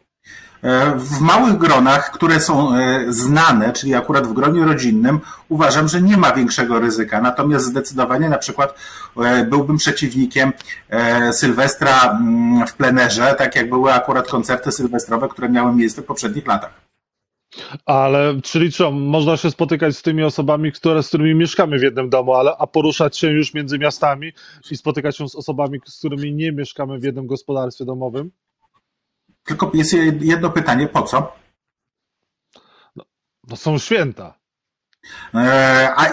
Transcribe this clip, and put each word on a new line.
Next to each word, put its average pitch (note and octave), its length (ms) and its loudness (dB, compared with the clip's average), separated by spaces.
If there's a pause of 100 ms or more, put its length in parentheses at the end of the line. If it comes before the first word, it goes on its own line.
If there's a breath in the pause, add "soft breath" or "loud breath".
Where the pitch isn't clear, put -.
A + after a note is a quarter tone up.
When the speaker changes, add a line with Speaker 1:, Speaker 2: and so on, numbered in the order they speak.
(640 loud breath)
Speaker 1:
E, C3 340 2
w C3+ 240 -6
małych G3+ 380 4
gronach, C#3 520 4
które D#3+ 300 0
są, C#3+ 340 0
e, B2+ 380 0
znane, B2+ 600 4
czyli C3+ 220 -2
akurat B2+ 320 0
w A2 60 -6
gronie D3+ 320 2
rodzinnym, C3 560 2 (280 loud breath)
uważam, D#3 400 2
że F3 140 0
nie G3+ 140 6
ma D#3+ 160 4
większego A#2+ 480 0
ryzyka. A2 400 0
Natomiast C3+ 460 0
zdecydowanie C3 640 -2
na D3 100 0
przykład, - 360 -4 (420 loud breath)
e, A#2+ 280 2
byłbym C#3+ 320 0
przeciwnikiem, C3 760 0 (380 loud breath)
e, A#2+ 420 0
Sylwestra, C3 760 2
mm, A#2 560 2
w - 80 -12
plenerze, B2+ 640 2
tak C3 180 -2
jak A#2+ 140 0
były B2+ 220 2
akurat B2+ 360 0
koncerty B2+ 440 -4
sylwestrowe, A#2+ 560 -2
które C3 200 -6
miały B2 280 2
miejsce A#2 260 0
w - 20 -16
poprzednich A#2 420 -6
latach. G2+ 260 -2 (1120 loud breath)
Speaker 2:
Ale, C#3 560 2
czyli E3 300 0
co, E3 180 0
można D3 460 0
się D#3+ 140 -2
spotykać D#3 460 -2
z - 60 -20
tymi D#3 200 -2
osobami, D3+ 500 0
które, D#3+ 300 0
z - 60 -6
którymi D#3+ 260 2
mieszkamy D#3+ 440 0
w B2 40 2
jednym B2+ 280 -2
domu, B2+ 240 2
ale, C#3 240 2
a - 80 -2
poruszać D3+ 520 -2
się D#3+ 120 0
już D3+ 240 -2
między C#3+ 240 -6
miastami D3 540 -2 (380 loud breath)
i C#3+ 60 -8
spotykać C#3+ 400 -4
się C#3+ 120 -10
z - 60 -16
osobami, C#3+ 520 -6
z - 120 -20
którymi D3 360 -8
nie D#3 180 -6
mieszkamy C#3 460 -10
w A#2+ 60 -10
jednym C3 220 -6
gospodarstwie C3 580 -8
domowym? C3 460 -10 (1120)
Speaker 1:
Tylko - 300 -6
jest D#3 180 2 (280)
jedno E3 300 0
pytanie, D3 380 0
po C3+ 140 -2
co? C#3 300 -4 (1600 soft breath)
Speaker 2:
No, - 80 -20 (440)
no A#2 80 -14
są D3+ 220 -2
święta. C#3 560 -4 (1000 loud breath)
Speaker 1:
E, C3 600 4
a D3+ 160 4